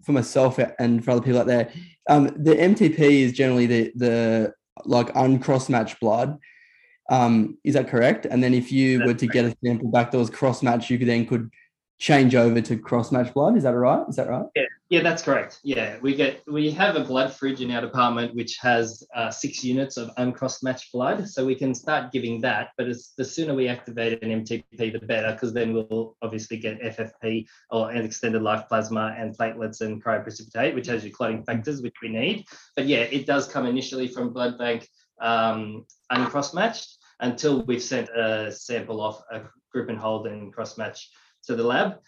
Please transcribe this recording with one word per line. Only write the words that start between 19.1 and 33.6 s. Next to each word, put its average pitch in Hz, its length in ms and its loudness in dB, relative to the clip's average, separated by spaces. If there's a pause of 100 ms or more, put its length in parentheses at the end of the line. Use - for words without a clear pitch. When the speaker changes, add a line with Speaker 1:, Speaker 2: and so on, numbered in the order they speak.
Speaker 2:
uh, 113 140 -2
six - 340 -8
units 131 340 -4
of 117 200 -8
uncross-matched 127 760 -6
blood, 180 360 -2
so 131 180 -4
we 131 100 0
can 135 200 -2
start 135 360 -4
giving 117 300 -4
that. 117 360 -2
But 120 100 -4
it's, 120 280 -10
the 127 100 -6
sooner 156 300 -6
we 127 120 0
activate 117 560 -6
an 113 80 -4
M 110 120 -4
T 113 200 -8 (140)
P, 113 120 -2
the 107 100 -8
better, 110 400 -4
'cause 117 140 -4
then 113 200 -2
we'll 113 500 -4
obviously 110 340 -8
get 110 240 -8
F 110 180 -8
F 110 120 -8 (100)
P 110 260 -4 (240)
or 113 200 -2
an 117 140 -2
extended 110 380 -4
life 110 240 -2
plasma 110 500 -2
and 110 200 -8
platelets 113 440 -6
and 107 220 -6
cryoprecipitate, 110 720 -4
which 123 120 -6
has 113 160 -4
your 101 100 -14
clotting 110 300 -6
factors, 120 400 -6
which 120 200 -10
we 113 60 -10
need. 135 360 -4 (300)
But 131 120 -2
yeah, 120 160 2 (140)
it 139 100 -6
does 139 200 0
come 127 200 -4